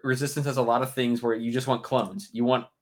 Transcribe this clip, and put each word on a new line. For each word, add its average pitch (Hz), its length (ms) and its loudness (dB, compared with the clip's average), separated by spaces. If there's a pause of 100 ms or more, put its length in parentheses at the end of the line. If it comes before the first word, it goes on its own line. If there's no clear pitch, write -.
Resistance 135 420 0
has 135 100 -2
a 131 60 4
lot 120 200 2
of 131 120 -6
things 120 280 0
where 117 120 2
you 117 160 -4
just 127 160 -2
want 123 160 0
clones. 98 500 -4
You 117 120 0
want 123 220 2 (160)